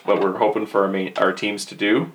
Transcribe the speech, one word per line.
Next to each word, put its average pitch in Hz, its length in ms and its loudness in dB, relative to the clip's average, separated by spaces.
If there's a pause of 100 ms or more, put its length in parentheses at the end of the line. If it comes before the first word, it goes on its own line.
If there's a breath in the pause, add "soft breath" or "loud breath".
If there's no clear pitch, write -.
what 95 140 2
we're 95 160 0
hoping 107 280 0
for 101 180 0
our 98 40 2
main, 95 300 -4
our 95 160 2
teams 104 320 -6
to 92 100 -16
do, 104 400 0